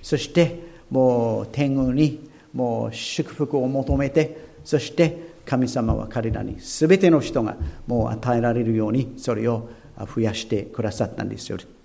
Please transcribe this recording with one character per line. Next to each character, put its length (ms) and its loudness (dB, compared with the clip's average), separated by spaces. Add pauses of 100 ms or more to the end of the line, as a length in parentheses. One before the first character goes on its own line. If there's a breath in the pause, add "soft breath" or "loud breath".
そ 160 0
し 140 -6
て 280 2 (300 loud breath)
も 500 4
う 100 -6
天 220 0
狗 200 2
に 360 2 (240 loud breath)
も 400 -2
う 20 -12
祝 380 -6
福 240 -2
を 100 2
求 300 0
め 140 0
て、 400 0 (120)
そ 160 0
し 160 -4
て 380 2 (140)
神 220 2
様 260 0
は 120 -4
彼 240 -2
ら 120 -2
に 180 -6
全 380 4
て 100 6
の 120 8
人 220 -2
が 140 -2 (300 loud breath)
も 200 2
う 40 -2
与 280 0
え 40 2
ら 100 2
れ 100 0
る 140 2
よ 120 0
う 40 0
に、 240 -2
そ 180 -4
れ 140 0
を 220 -2 (440 loud breath)
増 60 -2
や 140 2
し 120 -8
て 180 -2
く 180 -8
だ 100 -2
さ 140 -2
っ 80 -10
た 100 -6
ん 60 -6
で 80 -10
す 120 -12
よ。 60 -4 (280)